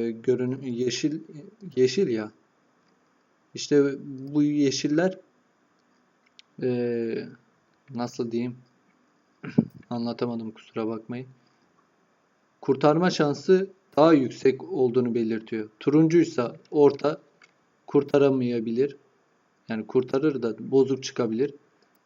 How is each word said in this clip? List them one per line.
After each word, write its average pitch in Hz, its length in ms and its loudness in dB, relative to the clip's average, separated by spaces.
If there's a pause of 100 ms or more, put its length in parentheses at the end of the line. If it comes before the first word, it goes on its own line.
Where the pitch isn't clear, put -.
(240)
görün-, 127 400 0
yeşil, 127 580 -4 (540)
yeşil 180 320 2
ya. 110 240 -4 (1200)
İşte 139 420 0 (380)
bu 147 100 2
yeşiller, 147 720 0 (1400)
e, 120 640 -4 (640)
nasıl 120 420 -6
diyeyim? 123 260 -4 (840)
<clears throat> - 460 -4
Anlatamadım, 117 600 -6
kusura - 360 -8
bakmayın. 120 400 -8 (1300)
Kurtarma 151 480 2
şansı 180 600 2 (260)
daha 160 180 6
yüksek 131 500 2
olduğunu 123 520 0
belirtiyor. 110 540 -4 (100)
Turuncuysa 156 760 2 (160)
orta, 147 500 4 (640)
kurtaramayabilir. 131 1120 2 (720)
Yani 110 180 -6
kurtarır 135 540 0
da 117 300 -6
bozuk 131 320 2
çıkabilir. 120 500 -4 (520)